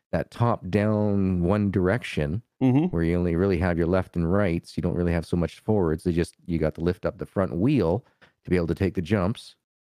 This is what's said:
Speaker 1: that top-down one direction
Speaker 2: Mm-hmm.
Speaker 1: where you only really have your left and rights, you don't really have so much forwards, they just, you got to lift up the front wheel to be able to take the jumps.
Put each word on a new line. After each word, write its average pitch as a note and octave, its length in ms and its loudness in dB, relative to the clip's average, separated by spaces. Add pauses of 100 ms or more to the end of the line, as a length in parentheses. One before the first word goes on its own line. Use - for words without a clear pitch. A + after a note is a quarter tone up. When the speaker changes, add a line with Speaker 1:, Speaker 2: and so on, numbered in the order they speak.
(120)
Speaker 1:
that E2 180 -4
top-down G#2 1120 0
one G2+ 280 2
direction F2+ 720 -2 (200)
Speaker 2:
Mm-hmm. C#3 320 2
Speaker 1:
where E2 80 0
you E2+ 140 2
only F2 200 0
really F#2+ 200 2
have F2 220 0
your E2+ 80 2
left F2+ 300 0
and E2+ 140 0
rights, F#2 460 0
you - 60 -4
don't F2 120 0
really F2 200 0
have E2 100 -2
so - 100 -6
much E2+ 260 -2
forwards, F2 440 0
they F2+ 80 0
just, E2+ 220 -2 (100)
you E2+ 140 -2
got D#2 160 0
to D#2 80 -10
lift F2 240 -2
up D2+ 100 -6
the - 80 -10
front F2 320 -4
wheel G#2 480 0 (400)
to - 60 -8
be F2+ 60 2
able E2+ 100 0
to D#2+ 80 0
take F#2 180 -2
the - 80 -6
jumps. F#2 540 -2 (280)